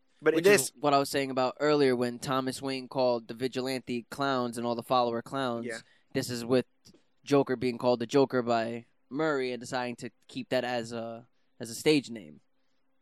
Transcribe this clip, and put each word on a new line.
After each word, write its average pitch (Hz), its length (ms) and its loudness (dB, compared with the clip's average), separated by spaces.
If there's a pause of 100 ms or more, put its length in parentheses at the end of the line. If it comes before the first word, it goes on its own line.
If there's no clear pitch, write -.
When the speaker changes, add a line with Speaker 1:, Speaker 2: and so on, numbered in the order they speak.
(220)
Speaker 1:
But 156 120 4
in 160 40 0
Speaker 2:
Which 165 100 4
is 202 140 8
Speaker 1:
this - 180 -6
Speaker 2:
what 147 140 4
I 139 60 6
was 139 100 0
saying 139 220 -2
about 127 280 0
earlier 143 380 4
when 120 220 -2
Thomas 131 420 -2
Wayne 131 260 -6
called 123 400 0
the 117 60 -10
vigilante 127 760 -4
clowns 127 480 -2
and 120 80 -4
all 120 100 -2
the 117 80 -6
follower 120 380 0
clowns. 123 440 -6
Speaker 1:
Yeah. 113 140 -8 (340)
Speaker 2:
This 123 160 -2
is 120 160 -6
with 127 200 2 (600)
Joker 135 320 2
being 120 200 -2
called 123 220 2
the 117 60 -4
Joker 131 360 2
by 117 440 -2 (260)
Murray 135 400 -2
and 120 80 -8
deciding 123 360 -6
to 120 160 -12 (160)
keep 127 220 -12
that 127 140 0
as 120 280 -4
a, 117 340 -10 (340)
as 117 120 -12
a 110 40 -12
stage 139 360 2
name 85 300 -16 (600)